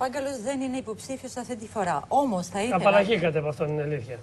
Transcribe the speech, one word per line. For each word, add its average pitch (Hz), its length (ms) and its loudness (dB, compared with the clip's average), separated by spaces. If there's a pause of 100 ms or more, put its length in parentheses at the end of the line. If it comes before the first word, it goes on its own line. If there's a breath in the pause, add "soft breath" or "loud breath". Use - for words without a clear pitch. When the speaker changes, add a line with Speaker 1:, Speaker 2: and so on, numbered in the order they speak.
Speaker 1:
Πάγκαλος 269 420 -2
δεν 269 180 -2
είναι 262 160 -2
υποψήφιος 247 600 -8
αυτή 240 200 -6
τη 220 100 -10
φορά. 175 420 0
Όμως 226 400 2
θα 202 140 -4
ήθελα 196 140 2
Speaker 2:
Απαλλαγήκατε 196 640 4
από 151 100 -2
αυτόν, 151 200 -2
είναι 151 140 -2
αλήθεια. 131 400 -6